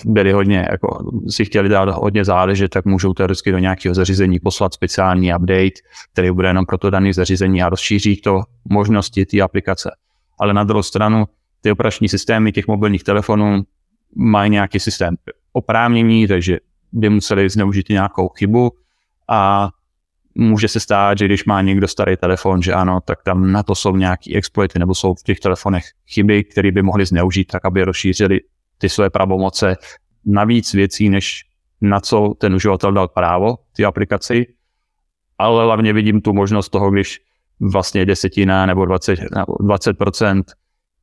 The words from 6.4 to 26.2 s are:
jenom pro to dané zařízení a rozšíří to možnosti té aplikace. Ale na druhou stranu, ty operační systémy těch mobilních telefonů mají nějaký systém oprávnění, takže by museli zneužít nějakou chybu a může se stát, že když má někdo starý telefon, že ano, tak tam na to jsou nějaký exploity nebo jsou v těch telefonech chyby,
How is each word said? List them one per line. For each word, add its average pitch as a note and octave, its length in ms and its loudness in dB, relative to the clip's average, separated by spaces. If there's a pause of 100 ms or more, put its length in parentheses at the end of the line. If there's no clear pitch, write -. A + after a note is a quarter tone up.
jenom F#2 180 2
pro F#2+ 120 -4
to G2 120 -2
dané G2 240 2
zařízení F#2 500 0
a F2 60 0
rozšíří G2+ 520 -2
to G2 200 0 (280)
možnosti G2+ 560 0
té G2+ 160 0
aplikace. F#2+ 500 -4 (480)
Ale G#2 140 0
na G#2 100 2
druhou G2+ 200 0
stranu, G#2+ 420 0 (360)
ty G#2+ 100 0
operační G#2 380 -2
systémy G#2+ 420 0
těch G#2 160 -4
mobilních G#2 360 0
telefonů G#2 580 0 (540)
mají G#2 360 2
nějaký G2+ 280 0
systém F2 360 -4 (380)
oprávnění, A2+ 720 2
takže F2+ 300 0 (340)
by A2 180 0
museli G2+ 400 2
zneužít G2 400 -2
nějakou F#2+ 400 -2
chybu A#2 420 0 (560)
a G2+ 420 0 (680)
může A2 320 2
se A2+ 120 -2
stát, G2+ 380 0
že G2+ 80 0
když G2 200 0
má G2+ 160 0
někdo G2 260 2
starý F#2 300 -2
telefon, F#2 440 0
že F2+ 120 0
ano, F#2 320 0
tak - 180 -6
tam F#2+ 280 0
na G2+ 120 0
to F#2+ 120 -2
jsou F#2+ 200 -2
nějaký F#2 400 -2
exploity G2 440 -2
nebo F2+ 160 0
jsou F#2+ 180 -2
v - 100 -16
těch G2 160 -2
telefonech F#2 460 -2 (240)
chyby, G#2 340 2